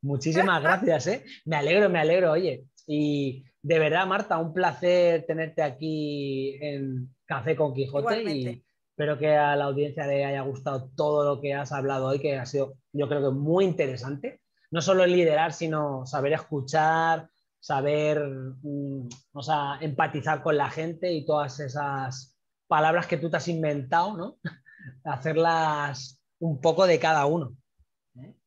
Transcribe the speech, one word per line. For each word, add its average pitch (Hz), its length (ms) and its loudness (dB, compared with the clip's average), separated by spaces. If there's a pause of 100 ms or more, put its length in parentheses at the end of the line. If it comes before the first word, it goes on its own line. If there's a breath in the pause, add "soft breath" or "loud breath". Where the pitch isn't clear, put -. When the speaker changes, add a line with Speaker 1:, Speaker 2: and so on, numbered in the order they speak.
Speaker 1:
Muchísimas 160 600 2
Speaker 2:
<laughs> - 0 -
Speaker 1:
gracias, 165 460 2
¿eh? 226 160 -2 (220 loud breath)
Me 156 100 -2
alegro, 170 320 4
me 175 100 2
alegro, 165 340 4
oye. 156 340 -2 (200)
Y 147 560 0 (200 loud breath)
de 160 160 2
verdad, 156 280 2
Marta, 190 320 0
un 165 140 -2
placer 175 760 2
tenerte 160 360 -2
aquí 143 1000 -4
en 139 480 -6 (160)
Café 156 320 -2
con 151 160 0
Quijote 135 280 -2 (200)
Speaker 2:
Igualmente. 143 300 -4
Speaker 1:
y 120 140 -12 (260)
espero 147 280 -4
que 151 160 2
a 147 220 4
la 143 80 0
audiencia 143 420 -2
le 139 180 0
haya 139 180 -4
gustado 131 520 -6
todo 151 300 2
lo 143 160 0
que 143 140 -2
has 139 180 -6
hablado 135 360 -2
hoy, 139 120 0
que 143 160 -2
ha 127 100 -6
sido, 135 280 -2 (180)
yo 143 160 -2
creo 143 140 0
que 135 120 2
muy 156 300 2
interesante. 139 800 -4 (280)
No 165 120 -2
solo 185 240 6
liderar, 165 460 4
sino 151 540 -4
saber 139 280 0
escuchar, 160 960 0 (300)
saber, 151 640 0 (400)
mm, 139 460 -6 (240)
o 143 100 -12
sea, 143 380 -2
empatizar 151 600 -2
con 156 160 2
la 139 120 0
gente 165 420 -4
y 151 120 -4
todas 147 340 -2
esas 139 720 -6 (360)
palabras 160 400 2
que 170 120 -2
tú 160 120 -4
te 170 60 -2
has 170 120 -4
inventado, 160 680 -2
¿no? 190 280 -10
<laughs> - 200 -10 (400 loud breath)
Hacerlas 151 1160 0 (200)
un 156 200 -4
poco 165 260 4
de 165 120 6
cada 160 280 2
uno. 151 300 -2 (600)
¿Eh? 127 180 -20 (120)